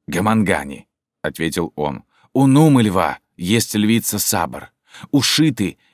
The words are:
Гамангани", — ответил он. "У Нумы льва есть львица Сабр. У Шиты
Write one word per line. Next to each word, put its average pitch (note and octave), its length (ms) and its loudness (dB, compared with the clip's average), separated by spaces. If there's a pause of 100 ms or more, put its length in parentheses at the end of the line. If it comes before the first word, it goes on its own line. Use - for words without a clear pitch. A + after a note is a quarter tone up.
Гамангани", — F2+ 840 -2 (340)
ответил E2 540 -4
он. C#2+ 280 -6 (280)
"У C3+ 140 2
Нумы C#3 360 6
льва F2+ 360 0 (180)
есть G#2 380 -2
львица G#2+ 440 0
Сабр. - 540 -6 (380)
У C#3 120 2
Шиты A#2 560 0 (160)